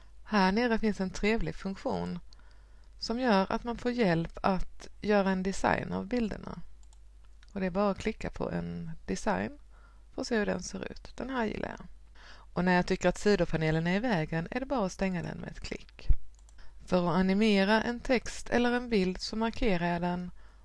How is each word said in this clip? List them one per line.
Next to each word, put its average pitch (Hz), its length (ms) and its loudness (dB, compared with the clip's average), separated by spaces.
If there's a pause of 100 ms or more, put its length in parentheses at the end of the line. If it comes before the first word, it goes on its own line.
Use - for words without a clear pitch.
(240)
Här 190 280 4
nere 226 260 2
finns 214 220 0
en 185 100 0
trevlig 214 440 0
funktion 180 640 -4 (800)
som 226 220 -4
gör 202 320 4
att 226 120 -2
man 233 140 -4
får 247 140 -2
hjälp 175 500 2
att - 460 -2 (120)
göra 196 300 4
en 185 120 0
design - 500 0
av 190 140 -4
bilderna. 220 560 -4 (920)
Och 202 80 -8
det 190 60 0
är 185 40 0
bara 202 200 2
att 190 80 -4
klicka - 320 -4
på - 200 -4
en 170 400 -6 (160)
design 202 520 -2 (560)
för - 60 -6
att 262 60 -4
se 233 120 0
hur 208 80 0
den 185 160 -2
ser - 300 -8
ut. - 240 -14
Den 240 140 -6
här 254 140 -2
gillar - 240 -4
jag. - 180 -10 (680)
Och 180 120 0
när 185 80 4
jag 180 140 4
tycker 185 220 2
att 180 100 0
sidopanelen 165 680 2
är 180 100 2
i - 20 0
vägen 170 520 -2
är 247 100 -4
det 262 60 -6
bara 262 200 0
att 180 60 -4
stänga 185 300 -2
den 156 160 -8
med - 120 -8
ett 160 100 -12
klick. - 480 -8 (800)
För 180 220 2
att 160 80 2
animera 196 640 4
en 240 180 -4
text - 500 -2
eller 240 220 4
en 247 160 -2
bild 185 320 2
så - 160 -8
markerar 220 500 2
jag 175 160 0
den 180 280 -4 (340)